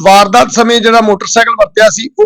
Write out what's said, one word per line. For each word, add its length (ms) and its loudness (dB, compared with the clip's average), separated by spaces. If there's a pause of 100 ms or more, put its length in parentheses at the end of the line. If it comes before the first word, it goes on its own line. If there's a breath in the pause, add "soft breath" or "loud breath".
ਵਾਰਦਾਤ 500 2
ਸਮੇਂ 300 -2
ਜਿਹੜਾ 200 2
ਮੋਟਰਸਾਈਕਲ 500 -2
ਵਰਤਿਆ 380 0
ਸੀ 200 -8 (100)
ਉਹ 60 2